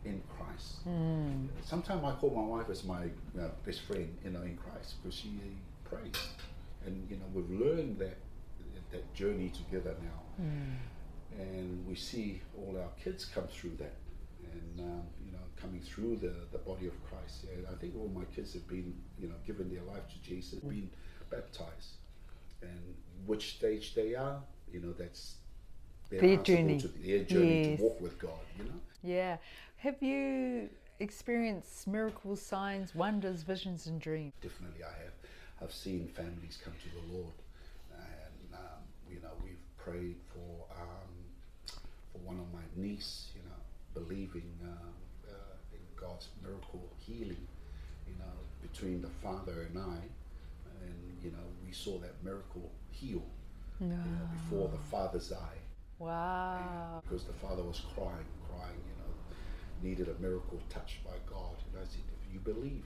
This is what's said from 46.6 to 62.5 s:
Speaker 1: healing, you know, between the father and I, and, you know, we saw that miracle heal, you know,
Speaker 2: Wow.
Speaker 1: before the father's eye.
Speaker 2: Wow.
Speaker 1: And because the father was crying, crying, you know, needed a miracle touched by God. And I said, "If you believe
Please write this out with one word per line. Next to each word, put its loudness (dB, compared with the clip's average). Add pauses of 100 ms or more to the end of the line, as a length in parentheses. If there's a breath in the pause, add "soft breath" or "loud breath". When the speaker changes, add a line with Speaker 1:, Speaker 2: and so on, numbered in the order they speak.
Speaker 1:
healing, -4 (600 loud breath)
you -6
know, -6 (280)
between 0
the -2 (140)
father -2
and -2
I, 0 (840 loud breath)
and, -6
you -2
know, -6 (180)
we -6
saw -2
that -6
miracle -6 (200)
heal, -2 (580)
you 4
know, 2
Speaker 2:
Wow. 0
Speaker 1:
before 4
the 2 (120)
father's 2
eye. -4 (400)
Speaker 2:
Wow. 0
Speaker 1:
And -6
because -2
the -4
father 0
was 0 (140)
crying, -2 (240)
crying, -4
you -4
know, 0 (680 loud breath)
needed 4
a 0
miracle 0 (120)
touched -4
by -4 (120)
God. -4 (120)
And -2
I -4
said, -2 (160)
"If -4
you -4
believe 0